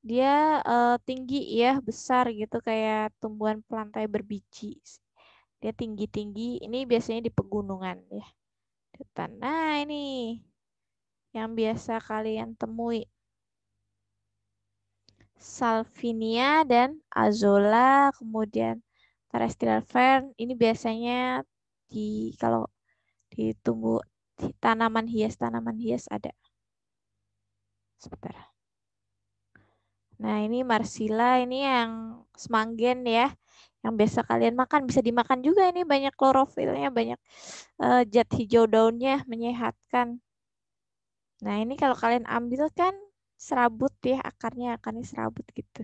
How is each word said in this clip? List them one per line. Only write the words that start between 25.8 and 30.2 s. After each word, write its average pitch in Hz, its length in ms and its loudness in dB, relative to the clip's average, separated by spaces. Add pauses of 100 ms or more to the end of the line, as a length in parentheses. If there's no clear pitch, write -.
hias 240 320 -2
ada. - 240 -8 (1600)
Sebentar. - 560 -18 (1700)